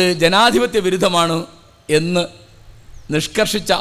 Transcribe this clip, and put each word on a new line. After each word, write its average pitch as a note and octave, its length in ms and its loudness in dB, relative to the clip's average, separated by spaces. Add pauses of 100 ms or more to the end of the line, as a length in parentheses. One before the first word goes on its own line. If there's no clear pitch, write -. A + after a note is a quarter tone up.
(220)
ജനാധിപത്യ A3 640 2
വിരുദ്ധമാണ് F3 500 0 (600)
എന്ന് F3 260 0 (880)
നിഷ്കർഷിച്ച G3 680 -2